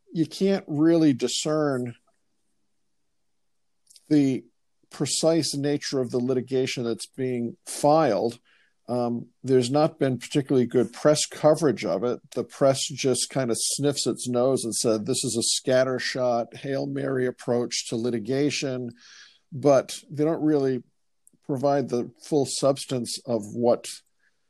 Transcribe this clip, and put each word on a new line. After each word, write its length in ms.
you 140
can't 400
really 460
discern 840
the 360
precise 640
nature 440
of 120
the 80
litigation 640
that's 240
being 580
filed. 760
Um, 400
there's 260
not 300
been 180
particularly 480
good 280
press 340
coverage 580
of 180
it. 180
The 120
press 440
just 420
kind 220
of 80
sniffs 480
its 200
nose 360
and 100
said, 320
"This 180
is 140
a 320
scattershot, 840
Hail 320
Mary 400
approach 640
to 60
litigation," 920
but 480
they 140
don't 180
really 400
provide 440
the 200
full 240
substance 800
of 160
what, 320